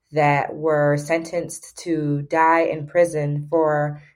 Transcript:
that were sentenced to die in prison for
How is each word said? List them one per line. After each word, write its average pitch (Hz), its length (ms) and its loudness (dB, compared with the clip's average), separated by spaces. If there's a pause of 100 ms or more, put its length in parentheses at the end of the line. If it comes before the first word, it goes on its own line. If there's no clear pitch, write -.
(140)
that 147 420 2
were 151 420 2
sentenced 165 840 -6
to 151 440 -2
die 160 380 2
in 151 260 -4
prison 147 640 0
for 151 520 0 (140)